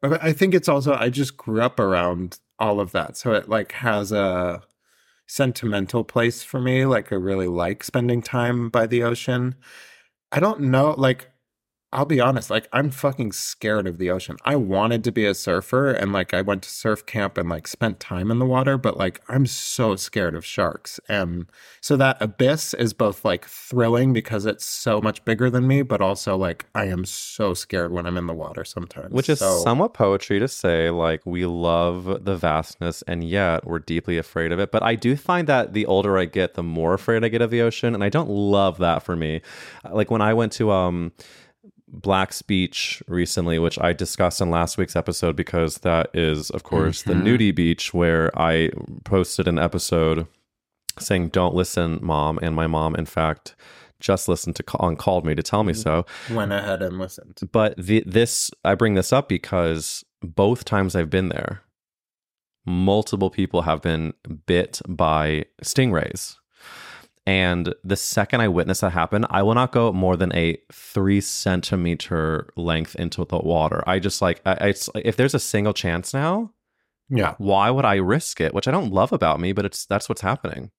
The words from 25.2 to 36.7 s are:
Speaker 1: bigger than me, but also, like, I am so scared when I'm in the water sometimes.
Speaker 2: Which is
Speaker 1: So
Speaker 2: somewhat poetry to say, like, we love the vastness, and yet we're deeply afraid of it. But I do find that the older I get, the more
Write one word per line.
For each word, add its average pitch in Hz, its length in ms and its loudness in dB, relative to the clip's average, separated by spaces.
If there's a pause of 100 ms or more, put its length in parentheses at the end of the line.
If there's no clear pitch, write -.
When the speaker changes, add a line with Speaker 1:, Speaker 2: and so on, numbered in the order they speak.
Speaker 1:
bigger 117 240 2
than 123 160 2
me, 135 160 4
but 117 180 0
also, 98 380 0
like, 90 380 -2
I 104 100 -2
am 92 200 -2
so - 500 -4
scared 87 360 -4
when 87 140 -4
I'm 90 120 -2
in 87 100 -4
the 82 80 -6
water 80 280 -10
sometimes. - 480 -12
Speaker 2:
Which 131 160 -2
is 147 120 2
Speaker 1:
So 95 240 2
Speaker 2:
somewhat 143 320 2
poetry 98 420 2
to 113 100 0
say, 85 440 2
like, 82 340 0
we 87 220 -2
love 87 760 0
the 98 120 -2
vastness, 82 720 -2
and 85 160 -4
yet 85 420 0
we're 82 140 -4
deeply 82 400 -2
afraid 82 320 -2
of 85 80 -2
it. 98 120 -2
But 110 120 2
I 117 100 2
do 117 220 0
find 175 320 -2
that 127 260 2
the 104 140 0
older 98 320 4
I 90 60 2
get, 90 280 -2
the - 80 -8
more 82 320 0